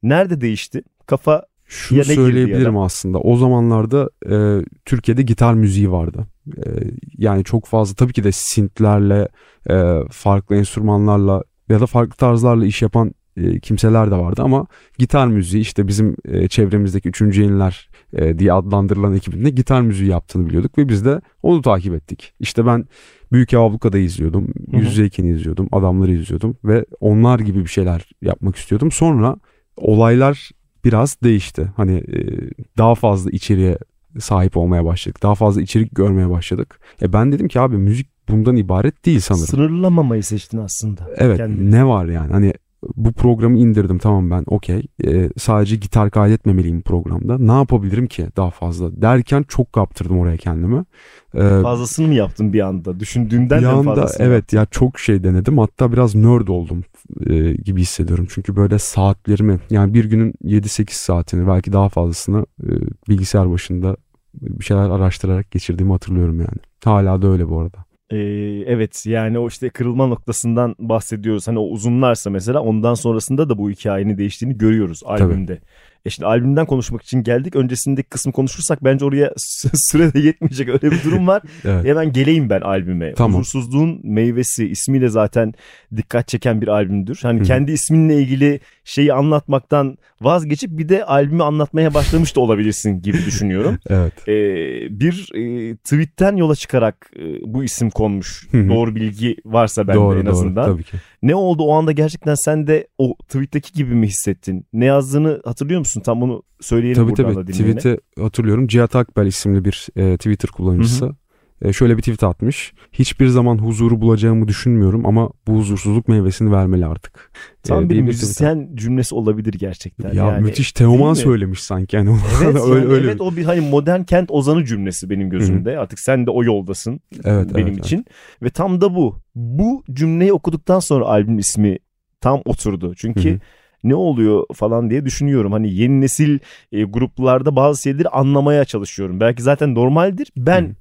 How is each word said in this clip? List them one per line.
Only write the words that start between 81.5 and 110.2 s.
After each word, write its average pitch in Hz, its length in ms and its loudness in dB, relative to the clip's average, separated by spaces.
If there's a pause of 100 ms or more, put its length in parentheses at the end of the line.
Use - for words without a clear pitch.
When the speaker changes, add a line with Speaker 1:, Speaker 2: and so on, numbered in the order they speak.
Speaker 2:
Evet. 92 200 0
Speaker 1:
Hemen 156 260 0
geleyim 135 380 2
ben 98 120 0
albüme. 90 520 -4
Speaker 2:
Tamam. 110 260 2
Speaker 1:
Huzursuzluğun 131 640 -2
Meyvesi 117 640 -2
ismiyle 127 420 -2
zaten 110 440 0 (420)
dikkat 113 320 -4
çeken 113 340 -2
bir 113 60 -4
albümdür. 101 540 -2
Hani 120 180 0
Speaker 2:
Hı 104 40 2
hı. 92 40 2
Speaker 1:
kendi 139 240 0
isminle 156 500 2
ilgili 139 380 0 (240)
şeyi 143 300 0
anlatmaktan 143 840 0 (240)
vazgeçip 156 560 -2
bir 160 120 -6
de 190 160 2
albümü 147 380 0
anlatmaya 151 500 0
başlamış 151 420 0
da 139 60 2
olabilirsin 107 600 0
gibi 101 160 -2
düşünüyorum. 104 640 -2
Speaker 2:
<laughs> - 60 -20
Evet. 90 380 -2
Speaker 1:
Ee, 92 720 -2
bir, 175 360 -2
e, 117 400 -8
tweetten 160 600 -2
yola 160 200 2
çıkarak, - 640 -4
e, 78 340 -12
bu 131 100 -4
isim 117 260 -4
konmuş. 101 640 -4
Speaker 2:
Hı 123 60 2
hı. 98 120 2
Speaker 1:
Doğru 113 260 0
bilgi 110 400 -4 (100)
varsa 110 420 0
bende 98 100 2
Speaker 2:
Doğru, 98 220 4
Speaker 1:
en 92 60 -2
Speaker 2:
doğru. 95 80 0
Speaker 1:
azından. 95 320 0
Speaker 2:
Tabii 87 180 -2
ki. - 140 -14 (260)
Speaker 1:
Ne 143 120 2
oldu 180 280 0
o 151 100 2
anda 156 180 2
gerçekten 151 440 -2
sen 151 320 -2
de 156 200 0 (100)
o 131 180 0 (120)
tweetteki 139 460 -6
gibi 135 220 -2
mi 113 120 2
hissettin? 95 640 -6
Ne 113 120 0
yazdığını 139 600 0
hatırlıyor 143 340 -4
musun? 123 260 -6
Tam 117 160 -2
bunu 123 220 -4 (180)
söyleyelim 120 420 0
Speaker 2:
Tabii, 110 140 2
Speaker 1:
buradan 101 160 2
Speaker 2:
tabii. 95 140 -6
Speaker 1:
da 95 60 -10
dinleyene. 107 240 0
Speaker 2:
Tweet'i - 440 -4
hatırlıyorum. 110 460 0
Cihat 117 280 2
Akbel 113 300 0
isimli 98 400 0
bir, - 300 -4
e, 92 220 2
Twitter - 320 -2